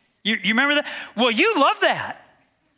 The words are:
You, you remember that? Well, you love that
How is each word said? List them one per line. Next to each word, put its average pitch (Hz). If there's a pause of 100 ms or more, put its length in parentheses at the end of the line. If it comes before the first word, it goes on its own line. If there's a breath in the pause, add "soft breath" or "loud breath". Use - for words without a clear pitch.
(220)
You, 214
you 190
remember 269
that? 285 (300 loud breath)
Well, 240
you 349
love 311
that 247 (600)